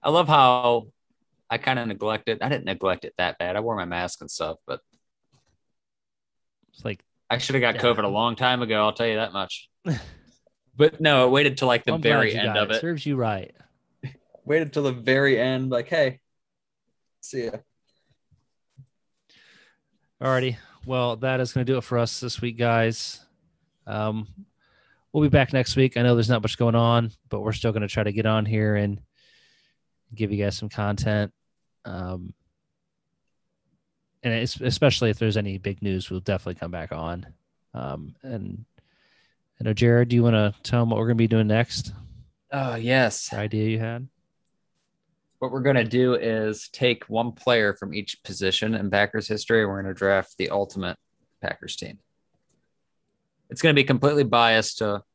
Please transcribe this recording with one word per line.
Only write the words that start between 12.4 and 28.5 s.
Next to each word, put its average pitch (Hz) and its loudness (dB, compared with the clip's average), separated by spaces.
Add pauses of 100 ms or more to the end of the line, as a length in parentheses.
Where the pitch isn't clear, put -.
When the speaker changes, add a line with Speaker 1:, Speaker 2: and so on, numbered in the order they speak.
Speaker 2:
got 104 0
Speaker 1:
of 104 0
Speaker 2:
it. 110 -2
Speaker 1:
it. 113 -2
Speaker 2:
Serves 160 -6
you 143 -2
right. 107 -4 (880)
Speaker 1:
Waited 156 -2
till 147 -2
the 135 0
very 131 2
end, 131 -2
like, 120 -2
"Hey, 143 0 (1000)
see 127 -8
ya." - -8 (2750)
Speaker 2:
Alrighty. 131 0 (300)
Well, 123 -2
that 131 -2
is 123 -4
gonna 127 0
do 127 0
it 120 -8
for 123 -2
us 117 -2
this 123 -8
week, 120 -6
guys. 117 0 (640)
Um, 107 -6 (840)
we'll 151 2
be 147 4
back 135 4
next 127 0
week. 131 2
I 120 0
know 123 6
there's 117 2
not 113 2
much 110 -4
going 117 2
on, 117 4 (180)
but 104 -6
we're 107 -4
still 110 -2
gonna 104 -4
try 110 -2
to 104 -2
get 107 -2
on 110 2
here 107 0